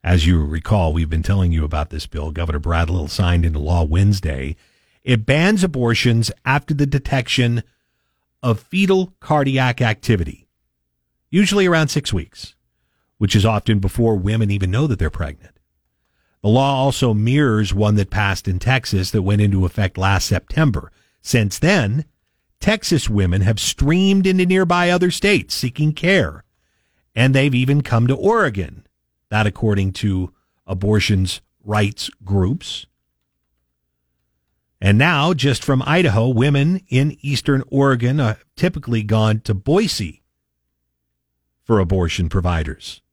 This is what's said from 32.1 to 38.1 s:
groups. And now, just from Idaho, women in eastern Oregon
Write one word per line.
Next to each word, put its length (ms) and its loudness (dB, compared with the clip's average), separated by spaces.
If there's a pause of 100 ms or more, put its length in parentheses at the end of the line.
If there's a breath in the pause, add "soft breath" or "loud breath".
groups. 600 -2 (1900)
And 160 2
now, 380 2
just 300 -2
from 200 0
Idaho, 440 2
women 600 2
in 320 0
eastern 480 -2
Oregon 520 0